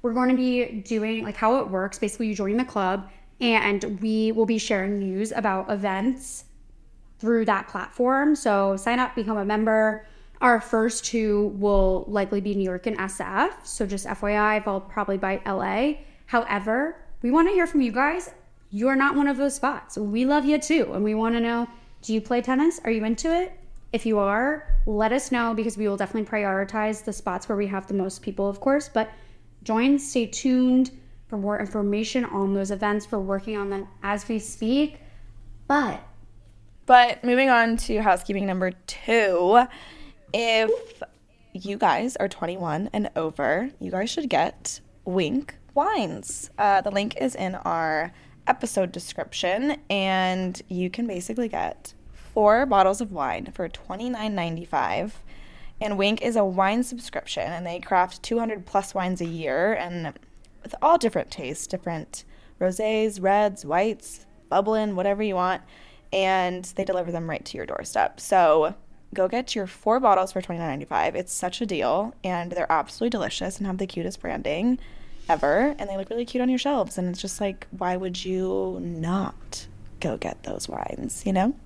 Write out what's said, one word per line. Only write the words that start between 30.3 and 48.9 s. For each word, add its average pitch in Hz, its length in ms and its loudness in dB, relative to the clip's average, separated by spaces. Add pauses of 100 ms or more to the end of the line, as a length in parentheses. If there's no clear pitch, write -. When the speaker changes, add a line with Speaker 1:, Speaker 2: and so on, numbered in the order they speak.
Speaker 1:
for 220 100 -6
more 202 220 -2
information 208 680 0
on 196 280 0
those 196 180 0
events. 208 380 -2
We're 214 100 -2
working 196 380 -2
on 196 120 -4
them 196 180 -6 (160)
as 202 240 -4
we 226 100 -2
speak. 262 640 -2 (680)
But 277 340 0 (840)
Speaker 2:
But 247 360 8
moving 247 260 4
on 226 280 6
to 214 240 -2
housekeeping 196 440 2
number 185 260 0 (140)
two, 208 800 4 (680)
if 226 680 0 (520)
you 196 240 -6
guys 208 400 2
are 196 100 -2
twenty-one 175 640 -4
and 208 220 0
over, 160 540 0 (100)
you 185 120 -8
guys 190 180 -2
should 294 200 -4
get - 500 -2 (260)
Winc 185 500 -2 (180)
wines. 269 840 -2
Uh, 196 240 4
the 202 100 -4
link 202 280 -2
is 262 160 -2
in 185 200 -4
our 160 560 -2 (360)
episode 190 440 0